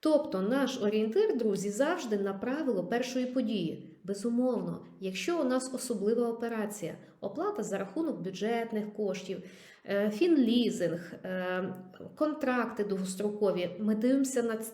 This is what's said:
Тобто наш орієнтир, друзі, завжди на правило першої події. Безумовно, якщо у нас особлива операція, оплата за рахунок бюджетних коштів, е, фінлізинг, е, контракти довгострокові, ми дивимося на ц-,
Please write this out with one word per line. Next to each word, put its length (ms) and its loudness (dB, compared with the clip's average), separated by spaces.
Тобто 420 4
наш 400 0
орієнтир, 540 2
друзі, 340 0
завжди 480 0
на 160 0
правило 500 -2
першої 420 -2
події. 680 -2
Безумовно, 840 -2
якщо 400 -2
у 40 2
нас 300 0
особлива 540 0
операція, 680 -4
оплата 420 -4
за 160 -2
рахунок 420 -4
бюджетних 760 -2
коштів, 480 -4
е, 260 2
фінлізинг, 1000 4
е, 500 -2
контракти 680 0
довгострокові, 840 0
ми 140 2
дивимося 480 2
на 140 0
ц-, 180 -8